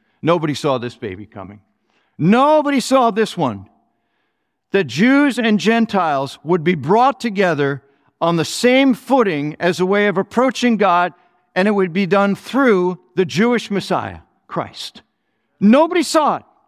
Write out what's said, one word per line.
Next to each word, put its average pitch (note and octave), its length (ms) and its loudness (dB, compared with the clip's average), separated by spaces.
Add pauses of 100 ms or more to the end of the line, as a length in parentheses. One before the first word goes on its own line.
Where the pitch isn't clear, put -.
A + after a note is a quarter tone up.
(220)
Nobody D#3 320 0
saw C3+ 240 -2
this A#2+ 180 -10
baby G2+ 300 -12
coming. G2+ 340 -20 (580)
Nobody C#4 600 2
saw B3+ 300 2
this G#3 280 -4
one." G#2 320 -6 (1000)
That G3 180 0
Jews B3 500 2
and A3 220 0
Gentiles F3 840 0
would E3 220 -2
be F3+ 100 2
brought A3 460 0
together E3 640 -2 (360)
on E3+ 140 0
the D#3+ 100 0
same B3+ 480 2
footing F3+ 680 -2
as F3 180 0
a F3+ 80 0
way G3+ 220 0
of F3+ 100 -2
approaching A#3+ 580 0
God, F3+ 380 0 (400)
and F#3+ 140 0
it - 20 2
would F#3+ 220 -2
be G3 140 0
done G3 280 2
through F#3+ 640 0 (160)
the F#3 100 0
Jewish G3+ 460 0
Messiah, A#2 500 -4 (280)
Christ. - 540 -12 (580)
Nobody D4+ 420 4
saw C4+ 360 0
it. G#2+ 40 -14 (260)